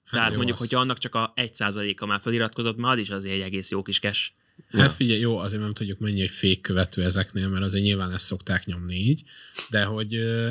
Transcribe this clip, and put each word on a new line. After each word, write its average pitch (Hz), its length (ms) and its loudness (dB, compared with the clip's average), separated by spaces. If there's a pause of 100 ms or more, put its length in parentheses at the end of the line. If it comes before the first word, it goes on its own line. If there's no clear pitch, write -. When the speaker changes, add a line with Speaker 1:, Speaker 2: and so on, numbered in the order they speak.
(120)
Speaker 1:
Tehát 113 180 2
Speaker 2:
jó, 107 60 -2
Speaker 1:
mondjuk, 120 220 0
Speaker 2:
az. 120 100 -2
Speaker 1:
hogyha 127 140 2
annak 127 160 0
csak - 180 -6
a 113 200 -2
egy 120 200 -4
százaléka 101 500 -2
már 101 140 0
feliratkozott, 113 580 -2
már 123 160 2
az 120 60 2
is 98 100 -4
azért 98 240 -6
egy 98 80 0
egész 95 300 -4
jó 98 100 -2
kis 95 180 -2
cash. - 320 -2 (400)
Speaker 2:
Hát - 100 4
Speaker 3:
Ja. 139 140 8
Speaker 2:
figyelj, 113 240 2
jó, 117 180 2
azért 101 240 -4
nem 104 120 -2
tudjuk, 98 260 -6
mennyi 104 220 0
egy 92 80 0
fék - 320 2
követő 92 420 0
ezeknél, 95 440 0
mert 95 160 0
azért 98 200 2
nyilván 98 280 2
ezt 92 140 2
szokták - 400 0
nyomni 87 300 -4
így, 120 280 2 (460)
de 104 140 2
hogy, 107 320 -2
ö, 113 360 0